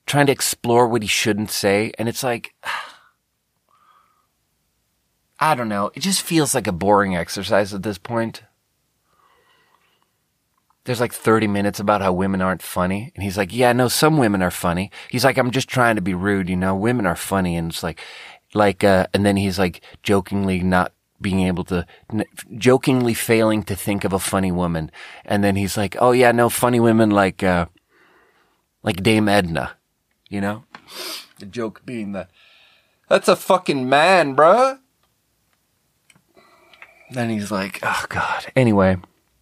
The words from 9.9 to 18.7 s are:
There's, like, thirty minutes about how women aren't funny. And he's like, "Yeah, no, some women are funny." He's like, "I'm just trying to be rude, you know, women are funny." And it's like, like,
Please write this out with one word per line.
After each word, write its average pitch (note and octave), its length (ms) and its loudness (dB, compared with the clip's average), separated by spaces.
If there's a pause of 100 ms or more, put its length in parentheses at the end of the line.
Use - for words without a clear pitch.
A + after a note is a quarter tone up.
There's, A#2+ 160 -4
like, A#2+ 120 -2
thirty A2 360 2
minutes G2+ 320 -2
about G#2 200 0
how F#2+ 120 0
women F#2+ 280 -2
aren't F#2 220 -2
funny. F#2+ 540 -4
And F#2+ 80 -10
he's F#2+ 120 -6
like, G2+ 160 -4
"Yeah, A#2+ 200 4
no, B2 160 2
some D#3 300 2
women G2+ 220 2
are F2+ 120 0
funny." F2+ 400 -4 (180)
He's A#2+ 140 -2
like, B2+ 120 2
"I'm B2+ 140 0
just B2+ 160 -2
trying A#2 300 2
to G#2 40 -4
be F#2 140 -2
rude, F#2+ 340 0
you F#2 60 -2
know, F#2+ 220 0
women A2+ 300 0
are E2 100 0
funny." F2+ 400 -2
And E2 160 -4
it's - 100 -10
like, E2+ 160 -8 (560)
like, G#2 300 2